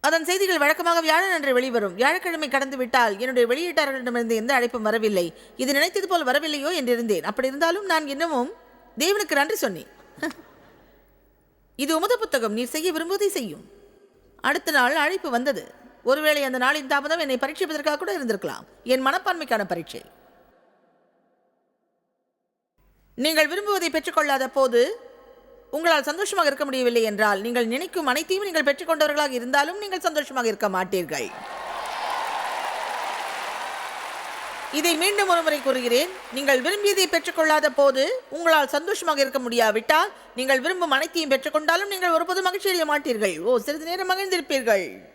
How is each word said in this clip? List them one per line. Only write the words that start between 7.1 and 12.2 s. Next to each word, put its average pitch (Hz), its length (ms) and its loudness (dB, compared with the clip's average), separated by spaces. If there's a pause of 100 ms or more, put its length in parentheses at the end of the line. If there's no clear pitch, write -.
அப்படி 208 260 -2
இருந்தாலும் 330 360 0
நான் 320 220 0
இன்னமும் 277 460 -2 (460)
தேவனுக்கு 392 340 2
நன்றி 302 240 2
சொன்னேன். 190 300 -4 (340)
<laughs> 311 120 -6 (1400)
"இது 285 200 0
உமது 403 220 2
புத்தகம், 240 340 -2